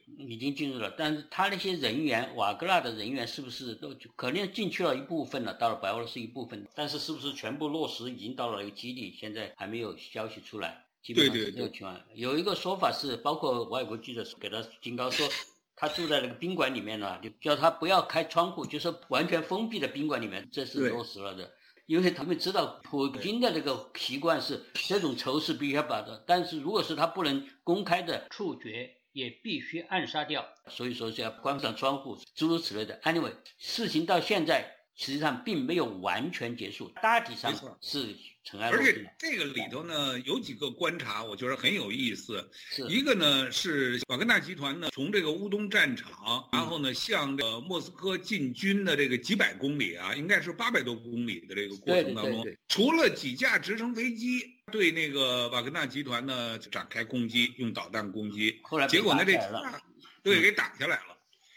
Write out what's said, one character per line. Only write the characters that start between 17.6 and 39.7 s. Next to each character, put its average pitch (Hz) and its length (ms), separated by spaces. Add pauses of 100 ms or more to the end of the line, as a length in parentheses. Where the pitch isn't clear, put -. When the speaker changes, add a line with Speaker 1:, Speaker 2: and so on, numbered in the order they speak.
Speaker 1:
不 160 180
要 185 140
开 160 220
窗 170 280
户， 160 140
就 147 140
说 - 180 (120)
完 139 180
全 165 160
封 208 260
闭 226 80
的 147 100
宾 143 200
馆 131 140
里 113 60
面， 95 240
这 139 140
是 135 240
落 117 140
实 104 160
了 98 160
的。 92 80
Speaker 2:
对。 87 80 (340)
Speaker 1:
因 165 160
为 180 80
他 147 140
们 165 160
知 180 120
道 180 320
普 139 240 (100)
京 208 220
的 240 140
这 160 80
个 135 340
习 127 220
惯 151 240
是 123 240 (220)
这 196 120
种 147 160
仇 135 240
是 151 140
必 143 140
须 139 60
要 147 100
把 120 180
的， 110 240
但 175 180
是 156 160
如 143 120
果 208 100
是 160 140
他 147 100
不 170 180
能 139 240 (160)
公 190 200
开 180 180
的 165 280
处 170 260
决， 120 340 (220)
也 127 180
必 135 300
须 165 220
暗 170 260
杀 151 180
掉， 147 180 (240)
所 123 200
以 120 80
说 113 160
是 110 100
要 113 80
关 139 300
上 113 160
窗 135 260
户， 113 160 (160)
诸 156 140
如 165 100
此 165 180
类 107 100
的。 104 180
Anyway， 160 300 (260)
事 - 280
情 156 160
到 175 160
现 175 240
在 147 220 (300)
实 - 180
际 143 60
上 143 240
并 170 200
没 151 120
有 160 100
完 98 460
全 120 260
结 101 140
束， - 200 (120)
大 233 160
体 233 160
上 117 180 (280)
是 123 340 (280)
尘 - 160
埃 113 120
落 254 100
定 269 60
了。 214 60
Speaker 2:
没 110 100
错。 - 0
而 - 20
且 90 140
这 311 180
个 165 80
里 127 160 (100)